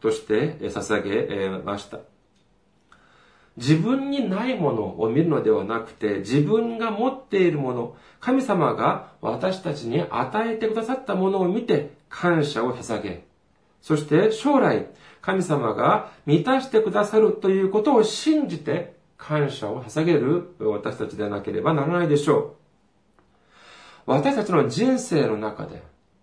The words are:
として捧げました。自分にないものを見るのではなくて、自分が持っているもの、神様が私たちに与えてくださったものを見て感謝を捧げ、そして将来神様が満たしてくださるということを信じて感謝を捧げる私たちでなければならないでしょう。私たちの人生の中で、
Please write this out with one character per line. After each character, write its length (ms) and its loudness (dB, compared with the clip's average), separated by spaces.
と 100 2
し 160 -6
て 360 0
捧 400 -2
げ 460 -2
ま 140 -6
し 120 -14
た。 100 -14
自 200 2
分 360 0
に 180 -2
な 200 -2
い 80 -2
も 160 0
の 280 -4
を 80 2
見 120 2
る 80 2
の 140 0
で 80 4
は 120 2
な 160 -4
く 140 -14
て、 260 -2
自 220 0
分 360 0
が 140 -2
持 180 0
っ 160 -10
て 180 2
い 80 4
る 60 -2
も 160 -2
の、 220 -6
神 220 0
様 320 2
が 380 -2
私 400 -4
た 120 -4
ち 100 -12
に 260 0
与 440 -2
え 40 -6
て 100 0
く 60 -2
だ 100 -2
さ 100 -4
っ 120 -6
た 100 -4
も 140 2
の 100 0
を 80 2
見 180 -2
て 280 0
感 360 2
謝 200 -2
を 100 -2
捧 260 -6
げ、 240 -8
そ 140 0
し 120 -2
て 240 6
将 280 2
来 280 2
神 200 -2
様 320 0
が 380 0
満 180 4
た 180 2
し 80 -8
て 120 4
く 100 0
だ 140 2
さ 140 0
る 120 6
と 180 0
い 140 4
う 60 2
こ 120 2
と 140 4
を 80 6
信 440 0
じ 120 -6
て 400 -6
感 340 -2
謝 180 -6
を 140 -8
捧 220 -2
げ 80 4
る 460 0
私 380 -2
た 100 -6
ち 100 -12
で 120 -2
な 120 -6
け 100 -8
れ 100 -4
ば 120 2
な 120 0
ら 140 0
な 60 0
い 20 0
で 100 4
し 120 0
ょ 260 0
う。 40 0
私 240 2
た 100 0
ち 60 -4
の 180 4
人 280 2
生 300 0
の 100 -2
中 280 -8
で、 180 -16